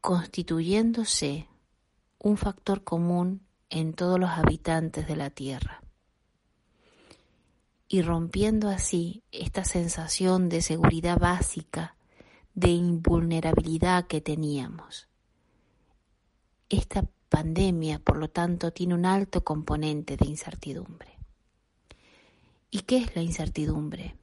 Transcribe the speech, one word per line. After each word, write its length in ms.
Constituyéndose 1400
un 200
factor 440
común 600
en 240
todos 260
los 120
habitantes 760
de 100
la 120
Tierra 540
y 120
rompiendo 680
así 520
esta 320
sensación 840
de 140
seguridad 560
básica, 760
de 140
invulnerabilidad 1400
que 160
teníamos. 880
Esta 340
pandemia, 680
por 180
lo 140
tanto, 420
tiene 220
un 100
alto 400
componente 720
de 80
incertidumbre. 960
¿Y 100
qué 160
es 180
la 60
incertidumbre? 1040